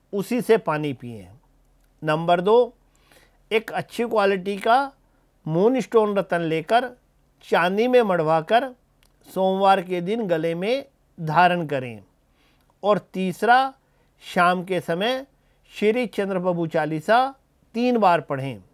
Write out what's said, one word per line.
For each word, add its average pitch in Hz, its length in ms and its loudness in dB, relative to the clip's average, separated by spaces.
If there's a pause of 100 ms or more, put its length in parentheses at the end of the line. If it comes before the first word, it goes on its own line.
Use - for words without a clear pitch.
(140)
उसी 202 280 -4
से 220 160 4
पानी 151 360 -4
पिएं। 113 340 -16 (760)
नंबर 165 380 0
दो, 226 320 2 (760)
एक 220 200 -2
अच्छी 185 340 -6
क्वालिटी 202 520 -2
का 254 340 0 (560)
मूनस्टोन 208 720 0
रत्न 175 240 -2
लेकर 170 480 -2 (540)
चांदी 196 440 0
में 247 140 4
मढ़वाकर 175 680 0 (640)
सोमवार 190 480 2
के 180 200 -6
दिन 226 260 -4
गले 165 280 -2
में 220 300 -6 (340)
धारण 170 480 2
करें। 127 360 -8 (800)
और 196 140 2
तीसरा, 240 760 0 (600)
शाम 180 280 2
के 180 160 -4
समय 220 460 -4 (540)
श्री 220 280 2
चंद्र 196 320 -4
प्रभु 175 280 -2
चालीसा 165 680 0 (380)
तीन 240 240 0
बार 175 240 4
पढ़ें। 131 420 -8 (100)